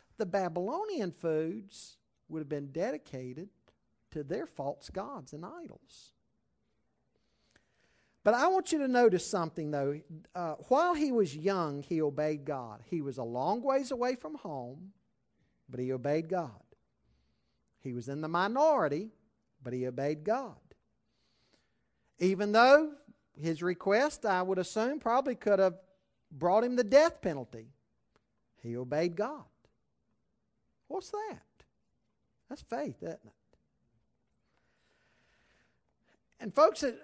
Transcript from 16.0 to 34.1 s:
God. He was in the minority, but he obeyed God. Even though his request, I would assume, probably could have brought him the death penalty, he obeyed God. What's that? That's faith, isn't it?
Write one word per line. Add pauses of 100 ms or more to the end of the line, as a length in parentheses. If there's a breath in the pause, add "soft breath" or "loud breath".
God. (1300)
He
was
in
the
minority, (520)
but
he
obeyed
God. (1600)
Even
though (420)
his
request,
I
would
assume,
probably
could
have (560)
brought
him
the
death
penalty, (960)
he
obeyed
God. (1400)
What's
that? (1120)
That's
faith,
isn't
it? (3000)